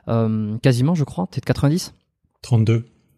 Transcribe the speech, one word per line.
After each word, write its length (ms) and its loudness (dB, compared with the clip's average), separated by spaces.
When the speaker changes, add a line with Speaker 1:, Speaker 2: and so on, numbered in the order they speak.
Speaker 1:
euh, 500 -2
quasiment, 360 2
je 120 0
crois. 260 -8
T'es 80 -6
de 60 -14
quatre-vingt-dix ? 480 -2
Speaker 2:
Trente-deux, 440 2